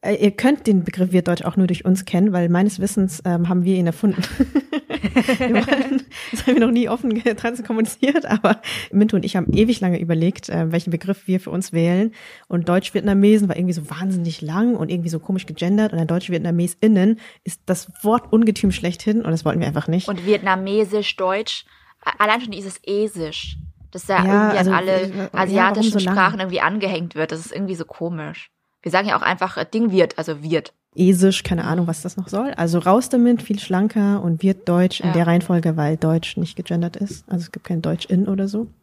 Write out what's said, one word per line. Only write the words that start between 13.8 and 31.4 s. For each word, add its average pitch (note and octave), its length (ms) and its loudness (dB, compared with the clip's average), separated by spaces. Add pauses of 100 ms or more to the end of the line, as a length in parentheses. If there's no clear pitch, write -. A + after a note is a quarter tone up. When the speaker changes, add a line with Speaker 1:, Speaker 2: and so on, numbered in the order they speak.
Speaker 1:
wahnsinnig E3+ 520 -4
lang G3 340 0
und D#3+ 160 -4
irgendwie E3+ 180 -4
so D#3+ 100 -4
komisch F#3 260 -4
gegendert. G3+ 480 0
Und E3+ 60 -2
dann E3 80 0
Deutsch-VietnamesInnen F3+ 1120 2 (260)
ist - 200 -10
das - 240 -4 (140)
Wort A3+ 300 0
Ungetüm A3 380 4
schlechthin G#3+ 520 -2
und - 80 -2
das D#3+ 140 -2
wollten D#3 160 0
wir C#3 60 -2
einfach D3 200 -4
nicht. F3 220 -2
Speaker 2:
Und F3+ 160 -6
Vietnamesisch, G3 880 0
Deutsch, F#3+ 500 -4 (380)
a-, - 200 -4
allein A3 180 0
schon A#3 100 -10
dieses G3 320 -12
Esisch, F#3+ 760 -6 (340)
das - 160 -16
ja F#3 180 4
Speaker 1:
Ja, F#3+ 80 4
Speaker 2:
irgendwie G#3 240 4
Speaker 1:
also, F#3 140 4
Speaker 2:
an - 60 2
alle F#3 140 0 (100)
Speaker 1:
äh, F#3+ 80 -4
ja, F#3+ 220 -8
warum - 160 -6
Speaker 2:
asiatischen G3+ 520 2
Speaker 1:
so F#3+ 60 0
lang? F#3 100 0
Speaker 2:
Sprachen G3+ 240 2
irgendwie F#3 220 -2
angehängt F3+ 540 -2
wird, D#3 160 -2
das D#3+ 80 -6
ist - 140 -16
irgendwie F#3+ 220 -6
so E3 100 -8
komisch. D#3+ 640 -10 (320)
Wir E3+ 100 -8
sagen F#3+ 160 0
ja G3+ 100 0
auch - 60 0
einfach, F#3 340 -2
äh, D#3+ 140 -4
Ding A3 200 0
wird, F3+ 260 2
also D#3 260 -6
wird. D#3 300 -2 (240)
Speaker 1:
Esisch, F#3 460 4